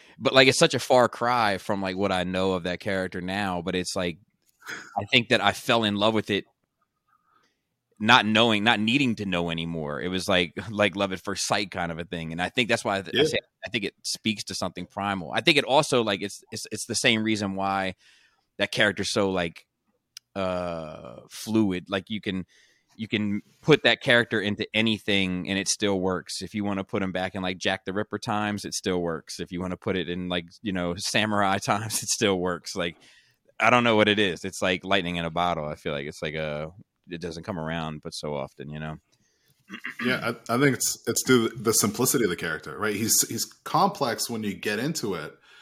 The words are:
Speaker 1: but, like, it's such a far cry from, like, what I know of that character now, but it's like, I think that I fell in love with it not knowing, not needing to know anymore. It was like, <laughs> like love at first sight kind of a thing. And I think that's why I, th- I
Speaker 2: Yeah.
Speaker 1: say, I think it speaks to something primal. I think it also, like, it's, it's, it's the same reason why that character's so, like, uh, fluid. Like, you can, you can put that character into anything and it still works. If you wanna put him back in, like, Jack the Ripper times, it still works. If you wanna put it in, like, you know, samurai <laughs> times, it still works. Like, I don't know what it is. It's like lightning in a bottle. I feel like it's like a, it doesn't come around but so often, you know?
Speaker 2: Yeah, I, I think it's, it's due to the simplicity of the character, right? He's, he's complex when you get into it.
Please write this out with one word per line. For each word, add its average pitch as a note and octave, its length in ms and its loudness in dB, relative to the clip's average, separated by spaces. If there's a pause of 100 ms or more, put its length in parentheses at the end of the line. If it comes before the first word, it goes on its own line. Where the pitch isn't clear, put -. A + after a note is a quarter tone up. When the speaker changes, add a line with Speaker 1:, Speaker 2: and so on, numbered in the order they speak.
(200)
Speaker 1:
but, A#2+ 140 0
like, C3 140 10
it's C3 120 4
such D#3+ 160 4
a B2 40 0
far B2 300 6
cry A#2 480 2
from, G2 240 -4
like, F#2+ 160 -2
what G2 140 2
I F#2 140 0
know F#2 280 0
of F2+ 100 -2
that F2+ 160 -4
character F#2+ 400 -4
now, F#2 440 -4
but F2+ 100 -4
it's F2+ 220 -2
like, F2 240 -2 (500)
I - 420 -8
think A#2+ 180 4
that A2 120 4
I G2+ 100 6
fell A#2 320 0
in G#2 120 0
love G#2+ 180 2
with G#2+ 160 -2
it G2 160 0 (1500)
not A2 260 6
knowing, G#2+ 380 4
not A2+ 160 4
needing A#2 360 2
to G#2 100 -6
know F2 240 -2
anymore. E2 500 -4
It D#2+ 100 -4
was F#2 180 -4
like, F2+ 280 2
<laughs> G2 140 -10
like G#2 260 2
love G2 160 0
at F#2 120 -8
first - 240 -4
sight G#2 240 -2
kind F2 200 -4
of E2 80 -6
a F2 40 -6
thing. E2 280 -6
And E2 100 -4
I F2+ 80 0
think A#2 200 0
that's A#2 160 0
why G2 140 0
I, - 20 -6
th- E2+ 140 -8
I B2+ 60 4
Speaker 2:
Yeah. D#3 60 4
Speaker 1:
say, C3 120 -2 (260)
I F#2+ 40 -10
think G#2+ 160 -4
it - 180 -6
speaks - 420 -4
to F#2+ 100 -10
something F2+ 300 -6
primal. G2 480 -6
I A2+ 80 -2
think D3 160 4
it C#3 60 2
also, B2+ 400 2
like, G2+ 180 0
it's, - 300 -10
it's, - 200 -10
it's - 140 -8
the A2 100 -6
same A2+ 280 2
reason G#2 320 0
why F#2+ 400 -2 (600)
that G2+ 140 -2
character's G#2 400 2
so, G2 200 2
like, F2 340 -4 (680)
uh, E2+ 840 -6 (100)
fluid. G#2 580 0
Like, G2 200 2
you G#2+ 120 -6
can, F#2 240 -4 (500)
you A2 120 -8
can G#2 340 0 (200)
put D3+ 220 6
that A#2 180 4
character A#2 380 4
into G2+ 320 -2
anything G2 800 0
and G2 80 0
it G2 100 -2
still G2+ 320 0
works. F#2 440 -4
If F2+ 100 -12
you G#2 100 -4
wanna G2 200 -4
put G2+ 180 -4
him F#2+ 100 -4
back F#2 220 -4
in, G2 80 -6
like, F#2 160 -4
Jack F#2+ 280 -2
the F#2+ 80 -6
Ripper G#2 260 -4
times, G#2 460 -4
it - 100 -8
still F2+ 240 0
works. E2 400 -6
If F2 120 -8
you F2 100 -6
wanna F2+ 160 -6
put F#2 200 -4
it D#2+ 120 -4
in, F2+ 200 -4
like, F2 160 -2 (160)
you G2+ 120 -4
know, F2 240 -2
samurai G#2 600 2
<laughs> - 80 -6
times, G#2+ 380 -2
it A2 60 -8
still G2 280 2
works. F2 380 -4
Like, F2 200 -4 (640)
I A2 100 4
don't A#2+ 140 6
know A#2 120 6
what G#2+ 120 8
it G#2 120 4
is. F#2 240 0
It's - 180 -8
like F#2 220 0
lightning F#2 320 0
in E2+ 100 -2
a E2 60 -4
bottle. E2+ 340 0
I D2+ 100 -6
feel D#2+ 180 -6
like C#2+ 120 -6
it's D2+ 160 -10
like D#2 140 -6
a, D#2 360 -6 (380)
it F2 100 -8
doesn't E2 240 -8
come F2 160 -6
around D#2 440 -6
but E2 100 -12
so D2 220 -8
often, C#2 340 -10
you D2+ 100 -10
know? D#2 180 -10 (1080)
Speaker 2:
Yeah, A#2+ 280 -2 (160)
I, A#2 60 2
I - 40 2
think C#3 160 4
it's, - 220 -4 (100)
it's A2+ 160 -2
due A#2 260 6
to - 60 -10
the A2 180 0
simplicity A#2+ 500 2
of G2 60 2
the E2+ 60 -2
character, D#2 420 -6
right? G#2 180 -2
He's, G#2+ 320 2
he's A2+ 180 -6 (180)
complex D3 680 0
when A2+ 140 -6
you G#2 100 -4
get G#2 260 -2
into A#2 360 -4
it. D2+ 180 -8 (280)